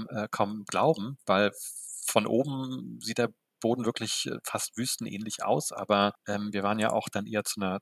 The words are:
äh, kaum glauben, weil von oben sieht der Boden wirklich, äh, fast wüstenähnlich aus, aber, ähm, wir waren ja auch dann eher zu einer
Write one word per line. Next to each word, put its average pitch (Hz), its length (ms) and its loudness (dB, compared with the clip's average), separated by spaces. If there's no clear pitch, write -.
äh, 107 200 -2
kaum 104 360 -2
glauben, 123 600 2
weil 101 260 6
von 110 220 2
oben 131 760 -2
sieht 113 160 -4
der 117 120 2
Boden 120 260 2
wirklich, - 400 -2
äh, - 180 -4
fast - 320 -4
wüstenähnlich 110 640 -4
aus, 120 300 2
aber, 101 440 4
ähm, 104 240 -2
wir 101 120 -2
waren 104 160 2
ja 110 120 2
auch 110 180 0
dann 104 160 -2
eher 107 200 -2
zu - 160 -4
einer 95 200 0